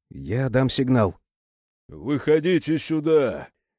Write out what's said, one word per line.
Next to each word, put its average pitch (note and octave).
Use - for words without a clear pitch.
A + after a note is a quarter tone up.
Я A#2
дам B2+
сигнал". B2
"Выходите D3
сюда!" — D3+